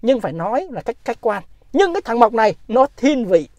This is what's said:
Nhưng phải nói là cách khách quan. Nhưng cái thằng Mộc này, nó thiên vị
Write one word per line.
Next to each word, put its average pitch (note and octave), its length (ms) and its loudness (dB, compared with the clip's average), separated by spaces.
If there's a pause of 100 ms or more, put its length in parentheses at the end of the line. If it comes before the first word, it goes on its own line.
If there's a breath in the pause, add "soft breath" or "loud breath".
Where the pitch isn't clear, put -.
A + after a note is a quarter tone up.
Nhưng A#3+ 200 2
phải E3+ 120 -4
nói A3 380 -4
là F#3+ 100 -10
cách - 140 -6 (100)
khách - 160 -6
quan. A3 220 -2 (300)
Nhưng F4 200 2
cái G4 80 -4
thằng A#3+ 180 -4
Mộc A#3 140 4
này, A3 220 2 (120)
nó C4 200 2 (100)
thiên C4 280 0
vị E3+ 220 2 (100)